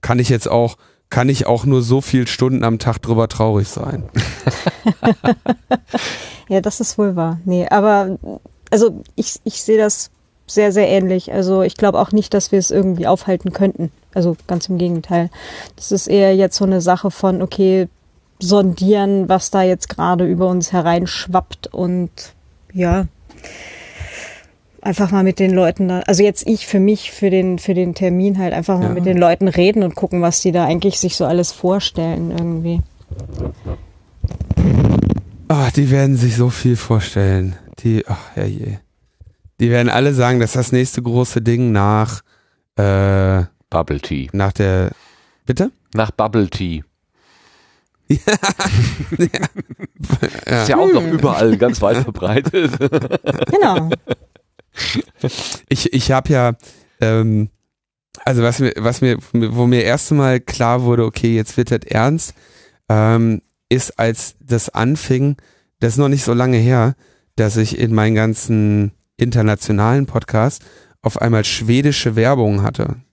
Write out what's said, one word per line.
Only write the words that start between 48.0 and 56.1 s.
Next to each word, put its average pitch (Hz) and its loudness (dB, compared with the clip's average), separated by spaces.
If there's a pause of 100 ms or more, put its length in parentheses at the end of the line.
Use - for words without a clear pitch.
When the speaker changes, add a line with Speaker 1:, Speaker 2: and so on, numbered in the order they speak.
Speaker 1:
Ja. 190 -2 (1200)
Ja. 117 0
Speaker 3:
Ist - -2
ja - 2
auch 370 4
noch 247 4
Speaker 2:
Hm. 165 -2
Speaker 3:
überall 113 2
ganz 117 0
weit 113 2
verbreitet. 135 -2
<laughs> - -2
Speaker 2:
Genau. 185 2 (1800)
Speaker 1:
Ich, - -2
ich 127 0